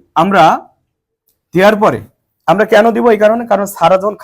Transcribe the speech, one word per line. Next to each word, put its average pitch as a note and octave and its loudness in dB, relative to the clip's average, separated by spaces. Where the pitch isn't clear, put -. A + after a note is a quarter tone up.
আমরা F#3 0
দেওয়ার G3+ 2
পরে F3 -2
আমরা F#3+ 0
কেন G#3+ 2
দিব? A#3 -2
এই G#3+ 0
কারণে, A3+ 0
কারণ G3+ -4
স্যাররা F#3 0
যখন G3+ -6